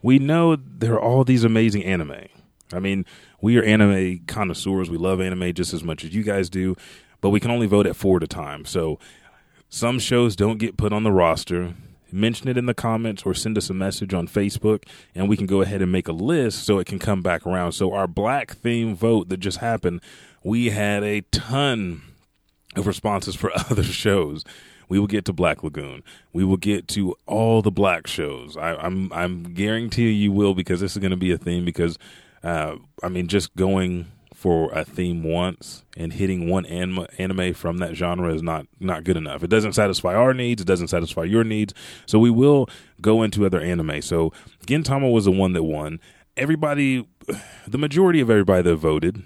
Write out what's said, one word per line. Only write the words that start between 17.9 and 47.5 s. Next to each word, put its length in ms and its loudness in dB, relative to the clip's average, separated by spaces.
our 120 0
black 460 -2
theme 420 -2
vote 360 2
that 80 -4
just 200 -4
happened, 440 -2
we 260 0
had 320 0
a 200 -2
ton 680 -2
of 100 -2
responses 480 -2
for 180 -4
<laughs> 180 -4
other 120 2
shows. 640 0
We 120 2
will 80 0
get 160 -2
to 80 -4
Black 320 0
Lagoon. 400 -10
We 120 0
will 120 4
get 320 -2
to 280 -4
all 360 4
the 100 2
black 340 2
shows. 500 -8
I, 200 -4
I'm, 360 -4
I'm 420 -6
guarantee 560 0
you 200 2
will, 240 2
because 260 -2
this 120 -2
is 100 -4
gonna 140 0
be 160 0
a 60 0
theme 260 -2
because, 340 -2
uh, 320 -4
I 60 -6
mean, 180 -4
just 300 -2
going 500 0
for 380 2
a 120 -4
theme 400 -4
once 600 -4
and 160 -8
hitting 360 -2
one 180 0
anima-, 420 -6
anime 360 -2
from 240 -6
that 160 -6
genre 380 -2
is 100 -4
not, 240 -6
not 240 -4
good 140 -4
enough. 260 -8
It 80 -4
doesn't 220 2
satisfy 420 0
our 180 4
needs. 300 -2
It 60 -2
doesn't 200 2
satisfy 360 -4
your 180 2
needs. 320 -2
So 140 6
we 100 8
will 380 4
go 240 4
into 200 0
other 160 2
anime. 400 -2
So 320 0
Gintama 480 0
was 120 4
the 80 6
one 220 2
that 100 0
won. 340 -4
Everybody, 720 0
<sighs> 300 -20